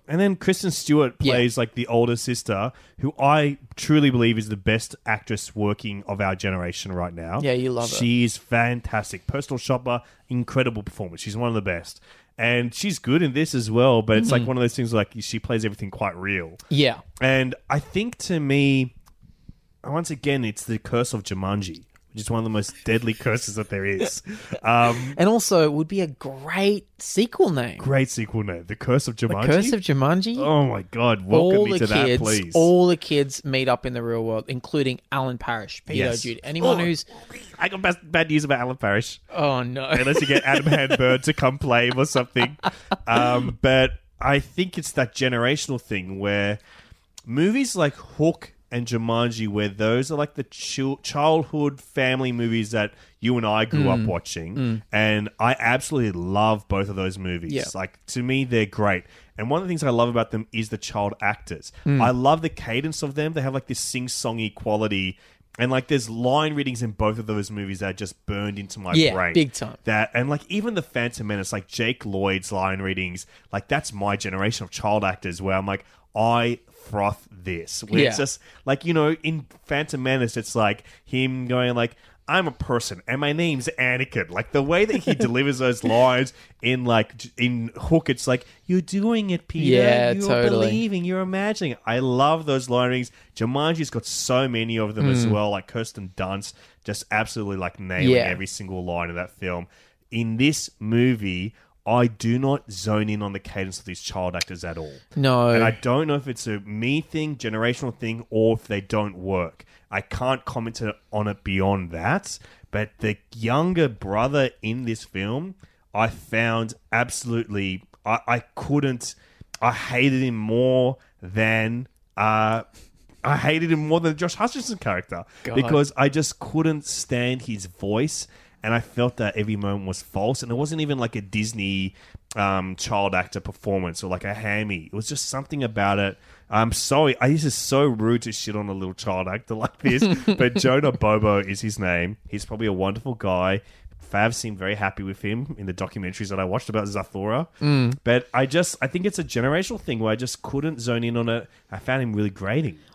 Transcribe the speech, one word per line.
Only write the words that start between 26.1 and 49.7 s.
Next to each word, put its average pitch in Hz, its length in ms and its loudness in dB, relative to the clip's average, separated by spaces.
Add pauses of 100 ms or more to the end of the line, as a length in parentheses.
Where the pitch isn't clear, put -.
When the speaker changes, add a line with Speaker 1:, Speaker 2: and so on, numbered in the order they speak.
Speaker 2:
sequel 233 540 2
name. 120 260 -2
Speaker 1:
Great 131 320 2
sequel 110 340 -4
name. 87 220 -6
The 101 100 -6
Curse - 320 2
of 113 80 -4
Speaker 2:
The 117 120 0
Speaker 1:
Jumanji? 107 180 0
Speaker 2:
Curse 190 280 4
of 208 80 0
Jumanji? 180 580 2
Speaker 1:
Oh 151 260 4
my 107 180 0
God. 113 400 0
Welcome 165 360 6
Speaker 2:
All 208 80 6
Speaker 1:
me 196 60 2
Speaker 2:
the 180 60 2
Speaker 1:
to 113 80 2
that, 107 200 4
Speaker 2:
kids, 123 160 4
Speaker 1:
please. 104 320 2
Speaker 2:
all 180 320 8
the 175 100 4
kids 143 480 -2
meet 131 220 0
up 123 180 0
in 127 80 -4
the 120 80 -4
real 117 220 -2
world, 110 240 -2
including 131 540 -2 (100)
Alan 131 260 -2
Parrish, - 480 -8
Peter, - 200 0
Speaker 1:
Yes. 117 180 -2
Speaker 2:
dude. 117 200 -8
Anyone 165 380 0
Speaker 1:
Oh, 170 40 0
Speaker 2:
who's 170 200 -2 (540)
Speaker 1:
I 185 100 0
got 196 140 -10
bad, 180 180 2
bad 165 300 0
news 151 120 2
about 139 160 2
Alan 127 180 -4
Parrish. 104 440 -2 (100)
Speaker 2:
Oh, 139 300 0
no. 127 260 -6
Speaker 1:
Unless 139 340 2
you 151 60 0
get 139 180 4
Adam 139 200 2
Speaker 2:
<laughs> 156 60 4
Speaker 1:
Handberg 131 520 4
to 156 100 2
come 135 260 0
play 120 300 4
him 123 100 -2
or 139 60 4
something. 127 520 0 (480)
Um, 123 560 2
but 131 300 4 (280)
I 139 200 2
think - 400 -4
it's - 140 -8
that 127 200 0
generational 127 680 0
thing 95 380 -8
where 101 400 0 (680)
movies 202 500 0
like 151 200 0
Hook - 560 -2 (200)
and 120 160 -4
Jumanji, 117 600 0
where 104 220 0
those 113 420 0